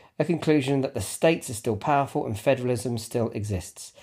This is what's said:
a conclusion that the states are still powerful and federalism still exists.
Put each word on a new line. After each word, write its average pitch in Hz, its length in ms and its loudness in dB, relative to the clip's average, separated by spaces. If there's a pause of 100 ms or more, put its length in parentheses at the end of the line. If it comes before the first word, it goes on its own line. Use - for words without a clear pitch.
(200)
a 151 60 2
conclusion 143 560 2
that - 120 -2
the 113 80 -4
states - 480 0
are 120 40 -6
still 107 240 -2
powerful 139 480 0
and 110 120 -4
federalism 123 600 0
still 117 320 -2
exists. - 720 -6